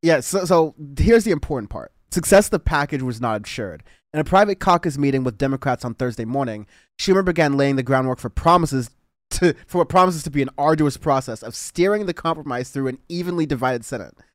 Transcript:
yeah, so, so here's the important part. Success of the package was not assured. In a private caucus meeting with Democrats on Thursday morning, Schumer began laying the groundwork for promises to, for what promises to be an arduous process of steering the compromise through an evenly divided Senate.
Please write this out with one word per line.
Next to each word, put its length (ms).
yeah, 180
so, 240
so 300
here's 280
the 80
important 360
part. 220
Success 340
of 60
the 80
package 420
was 180
not 240
assured. 380
In 60
a 40
private 360
caucus 360
meeting 280
with 120
Democrats 480
on 100
Thursday 300
morning, 440
Schumer 240
began 320
laying 180
the 80
groundwork 380
for 100
promises 600
to, 240
for 120
what 100
promises 340
to 80
be 120
an 140
arduous 400
process 460
of 140
steering 500
the 80
compromise 560
through 160
an 120
evenly 380
divided 380
Senate. 300